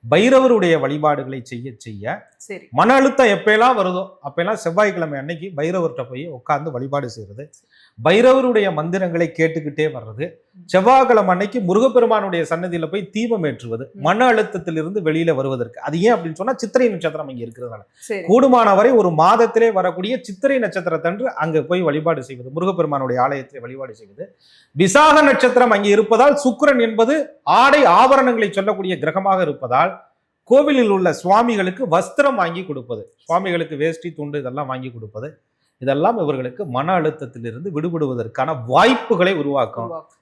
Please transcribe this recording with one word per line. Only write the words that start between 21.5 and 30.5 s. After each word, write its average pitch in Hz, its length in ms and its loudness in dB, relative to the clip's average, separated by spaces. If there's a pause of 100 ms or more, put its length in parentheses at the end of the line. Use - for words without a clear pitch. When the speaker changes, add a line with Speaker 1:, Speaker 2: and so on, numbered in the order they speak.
Speaker 1:
போய் 180 200 -2
வழிபாடு 156 420 -2
செய்வது, 123 260 -16
முருகப்பெருமானுடைய 147 720 -2
ஆலயத்திலே 135 380 -4
வழிபாடு 127 360 -14
செய்வது. 110 420 -18 (340)
விசாக 285 500 6
நட்சத்திரம் 247 500 4
அங்கே 202 180 2
இருப்பதால், 226 540 4
சுக்கிரன் 262 380 2
என்பது 226 600 0
ஆடை 262 420 4
ஆபரணங்களை 240 680 4
சொல்லக்கூடிய 190 440 -2
கிரகமாக 185 460 -2
இருப்பதால், 147 540 0 (480)
கோவிலில் 269 460 4